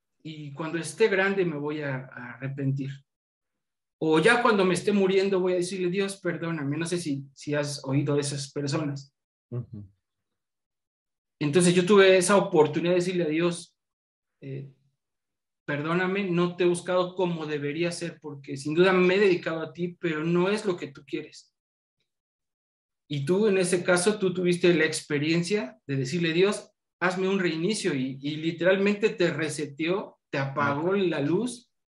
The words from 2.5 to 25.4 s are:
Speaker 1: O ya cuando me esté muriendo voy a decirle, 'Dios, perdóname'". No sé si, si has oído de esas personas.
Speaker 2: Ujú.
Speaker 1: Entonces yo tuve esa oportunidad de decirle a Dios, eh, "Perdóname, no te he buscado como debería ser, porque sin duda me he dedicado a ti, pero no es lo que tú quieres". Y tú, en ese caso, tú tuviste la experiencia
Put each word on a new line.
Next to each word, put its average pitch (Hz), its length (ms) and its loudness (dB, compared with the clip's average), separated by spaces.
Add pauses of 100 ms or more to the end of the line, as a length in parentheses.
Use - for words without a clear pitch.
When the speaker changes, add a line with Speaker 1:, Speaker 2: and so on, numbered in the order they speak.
Speaker 1:
O 156 180 4
ya 233 220 4
cuando 214 240 4
me 180 80 2
esté - 180 -2
muriendo 196 480 2
voy 180 140 0
a 180 40 0
decirle, 180 320 -4
'Dios, 196 320 -2
perdóname'". 165 560 -4
No 165 80 -4
sé 175 120 -4
si, 143 360 -6
si - 200 -8
has 143 320 -4
oído 139 300 0
de 147 60 2
esas 139 300 -8
personas. 143 600 -4 (380)
Speaker 2:
Ujú. 107 340 -10 (1500)
Speaker 1:
Entonces 170 340 4
yo 180 120 4
tuve 190 320 8
esa 185 180 4
oportunidad 165 560 2
de 180 80 4
decirle 175 240 -2
a 156 40 -2
Dios, 170 480 -2 (680)
eh, 139 320 -14 (920)
"Perdóname, 180 640 -2
no 175 260 0
te - 100 -2
he - 20 4
buscado 180 480 0
como 170 300 -2
debería 151 460 -4
ser, 170 300 -10
porque 143 360 -12
sin 147 160 -6
duda 180 180 6
me 185 240 4
he 196 40 2
dedicado 170 420 2
a 147 120 -8
ti, 175 260 -6
pero 156 240 -4
no 175 260 2
es 214 160 -2
lo 185 100 0
que 156 160 -10
tú - 140 -20
quieres". - 480 -12 (1500)
Y 143 180 -4
tú, 190 220 2
en 190 100 2
ese 185 260 0
caso, 185 360 2
tú 185 140 0
tuviste 175 400 2
la 156 120 4
experiencia 165 1040 -2